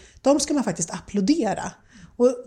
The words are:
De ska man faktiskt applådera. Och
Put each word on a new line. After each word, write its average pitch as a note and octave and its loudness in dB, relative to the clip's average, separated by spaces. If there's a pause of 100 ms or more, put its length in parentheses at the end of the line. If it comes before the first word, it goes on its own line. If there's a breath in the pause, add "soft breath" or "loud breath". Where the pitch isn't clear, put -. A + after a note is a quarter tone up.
(220 loud breath)
De C#4+ 4
ska D4 -2
man C#4+ 0
faktiskt F3 -4
applådera. G3 -2 (460 loud breath)
Och B3 4 (120)